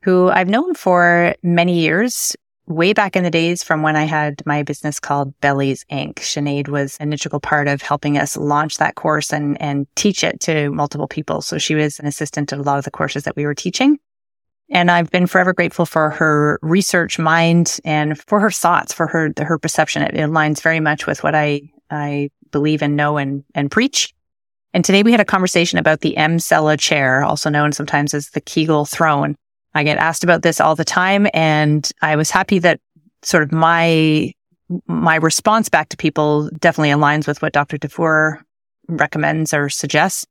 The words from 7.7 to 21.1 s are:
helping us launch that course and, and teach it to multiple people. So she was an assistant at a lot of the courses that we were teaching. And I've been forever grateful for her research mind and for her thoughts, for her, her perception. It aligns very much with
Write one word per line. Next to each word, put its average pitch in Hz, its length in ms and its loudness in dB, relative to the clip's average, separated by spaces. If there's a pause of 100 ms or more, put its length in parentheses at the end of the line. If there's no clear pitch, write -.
helping 143 360 -2
us - 180 -2
launch 147 420 -2
that 160 180 0
course 151 360 -2
and, 147 300 -4
and 143 320 -4
teach - 300 -2
it - 160 -4
to 147 300 -2
multiple 147 360 -4
people. 151 340 -6
So - 180 -8
she 156 160 -2
was 151 260 0
an 147 60 -6
assistant 147 460 -6
at 143 60 -8
a 143 40 -6
lot 143 160 0
of 139 60 -4
the - 60 -8
courses 143 340 -6
that - 120 -6
we 147 100 -4
were 147 80 -2
teaching. 269 440 0 (720)
And 175 200 2
I've 175 200 2
been 180 160 2
forever 185 260 0
grateful 170 340 -2
for 156 240 0
her 151 520 0
research 175 560 0
mind 165 680 2
and 151 340 -2
for 208 220 0
her 208 100 2
thoughts, - 420 0
for 165 140 -2
her, 160 320 -2
her 156 200 -2
perception. 156 440 -2
It - 120 -4
aligns 151 480 0
very 160 180 0
much 156 260 -2
with 151 160 -4